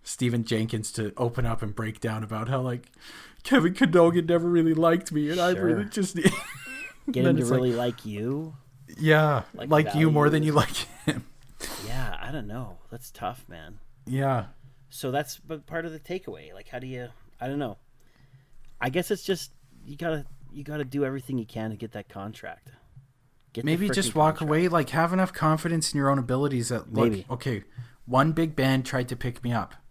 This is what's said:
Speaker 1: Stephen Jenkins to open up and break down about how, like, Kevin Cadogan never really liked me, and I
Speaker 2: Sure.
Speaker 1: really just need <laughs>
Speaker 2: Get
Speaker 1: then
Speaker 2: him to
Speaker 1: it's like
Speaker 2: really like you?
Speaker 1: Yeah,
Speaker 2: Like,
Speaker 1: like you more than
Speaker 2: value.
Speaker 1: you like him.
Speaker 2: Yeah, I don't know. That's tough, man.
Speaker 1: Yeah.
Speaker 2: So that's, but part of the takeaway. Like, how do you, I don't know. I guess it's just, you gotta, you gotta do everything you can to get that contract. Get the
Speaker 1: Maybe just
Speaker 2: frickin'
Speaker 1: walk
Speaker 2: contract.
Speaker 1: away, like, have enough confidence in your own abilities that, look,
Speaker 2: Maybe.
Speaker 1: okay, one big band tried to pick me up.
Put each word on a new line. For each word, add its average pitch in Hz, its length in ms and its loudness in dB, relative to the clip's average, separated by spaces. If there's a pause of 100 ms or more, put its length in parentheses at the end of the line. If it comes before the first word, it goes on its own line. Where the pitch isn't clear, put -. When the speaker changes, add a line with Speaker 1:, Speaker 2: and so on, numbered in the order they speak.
Speaker 1:
Stephen 120 420 -2
Jenkins 110 480 -2
to 107 240 -4
open 120 300 0
up 113 160 0
and 101 120 -6
break 107 280 -6
down 110 200 -4
about 110 280 -6
how, 135 100 0
like, 127 300 -4 (520)
Kevin 175 300 4
Cadogan 170 560 6
never 170 180 4
really 165 280 4
liked 165 380 2
me, 151 180 0
and 175 100 0
I 180 140 4
Speaker 2:
Sure. 180 100 -2
Speaker 1:
really 175 220 2
just 190 300 -2
need 170 80 -2
<laughs> - 880 -2
Speaker 2:
Get 127 140 0
Speaker 1:
then 131 60 6
Speaker 2:
him 127 60 4
to 127 60 0
Speaker 1:
it's 120 80 0
like 127 60 4
Speaker 2:
really 127 160 2
like 120 320 -2
you? 131 520 -6 (420)
Speaker 1:
Yeah, 151 460 6 (100)
Speaker 2:
Like, 131 160 -8
Speaker 1:
like 156 240 4
you 160 160 6
more 147 180 6
than 151 140 4
Speaker 2:
value. 151 100 2
Speaker 1:
you 143 40 4
like - 200 2 (300)
him. - 180 -2 (600)
Speaker 2:
Yeah, 117 340 -2
I 117 100 -8
don't 135 160 -6
know. 104 300 -10 (140)
That's - 200 -14
tough, - 380 -10
man. 85 300 -16 (260)
Speaker 1:
Yeah. 131 420 0 (460)
Speaker 2:
So 131 200 -6
that's, 143 260 -4
but 151 280 -12
part 165 200 -8
of 160 60 -10
the 156 80 -14
takeaway. 87 520 -10
Like, 95 140 -18
how 123 140 -12
do 131 80 -12
you, 123 220 -10 (300)
I 123 60 -6
don't 143 140 -4
know. 113 180 -6 (1000)
I 131 100 0
guess 175 220 -2
it's 196 100 -2
just, - 300 -4 (320)
you 143 120 -14
gotta, 160 300 -4 (260)
you 143 120 -12
gotta 147 200 -6
do 139 200 -2
everything 135 340 -4
you 110 80 -4
can 113 240 -6
to 104 60 -8
get 107 160 -10
that 104 160 -12
contract. - 640 -12 (800)
Get 113 100 -8
the 139 40 -2
Speaker 1:
Maybe 175 220 2
just 190 220 2
Speaker 2:
frickin' - 60 -12
Speaker 1:
walk 156 220 6
Speaker 2:
contract. 156 120 -2
Speaker 1:
away, 165 160 4
like, 165 240 2
have 170 220 2
enough 185 200 2
confidence 160 640 0
in 143 40 2
your 139 120 4
own 139 80 4
abilities 127 520 0
that, 117 220 -4
look, 120 200 4
Speaker 2:
Maybe. 95 180 -6
Speaker 1:
okay, 120 320 -4 (420)
one 135 280 4
big 160 240 0
band 131 280 2
tried 127 260 -2
to 123 60 -4
pick - 280 -6
me 120 80 0
up. 107 220 -2 (160)